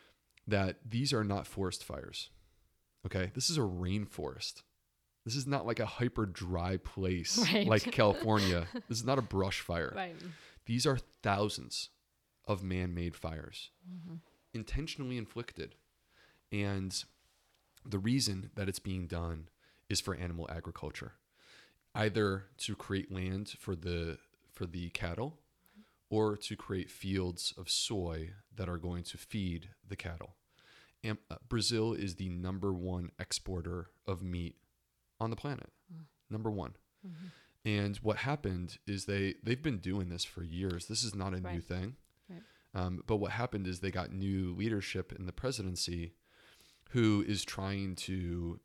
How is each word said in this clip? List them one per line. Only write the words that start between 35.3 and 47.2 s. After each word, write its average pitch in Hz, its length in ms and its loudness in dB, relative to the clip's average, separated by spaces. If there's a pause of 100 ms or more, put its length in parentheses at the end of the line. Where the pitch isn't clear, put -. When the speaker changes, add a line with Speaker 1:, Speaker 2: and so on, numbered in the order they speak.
Speaker 1:
planet. - 360 -6 (220)
Speaker 2:
Mm. 160 120 -14 (240)
Speaker 1:
Number 110 220 0
one. 92 220 -2 (320)
Speaker 2:
Mm-hmm. 175 200 -12 (400)
Speaker 1:
And 104 320 2
what 107 200 2
happened 98 600 -2 (100)
is 98 180 -2
they, 98 380 2
they've 127 180 2
been 143 180 0
doing 90 300 0
this 87 140 -2
for - 200 -6
years. 87 440 -2
This 110 160 0
is 113 100 -2
not 95 200 -2
a 92 60 -2
new 90 80 -4
Speaker 2:
Right. 87 160 -4
Speaker 1:
thing. 101 320 -4 (340)
Speaker 2:
Right. 175 120 -14 (320)
Speaker 1:
Um, 92 320 -2
but 110 120 2
what 98 140 0
happened 107 360 -2
is 90 120 -4
they 92 120 0
got 85 220 -4
new 95 400 0
leadership 98 580 0
in 95 140 -8
the 90 80 -6
presidency 90 800 -2 (800)
who 107 360 6